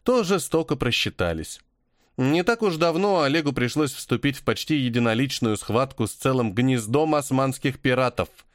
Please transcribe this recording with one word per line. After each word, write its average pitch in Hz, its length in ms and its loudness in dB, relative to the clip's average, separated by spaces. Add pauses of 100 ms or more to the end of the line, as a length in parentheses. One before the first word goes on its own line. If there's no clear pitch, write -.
то 240 180 4
жестоко 165 540 0
просчитались. 87 840 -2 (580)
Не 147 260 2
так 233 180 0
уж 180 140 0
давно 170 460 2
Олегу 143 300 0
пришлось 135 400 0
вступить - 440 -2
в - 80 -18
почти 127 320 -2
единоличную 120 800 0
схватку 117 500 -2
с - 60 -10
целым 127 400 0
гнездом 131 640 2
османских 135 640 -2
пиратов, 127 480 0 (260)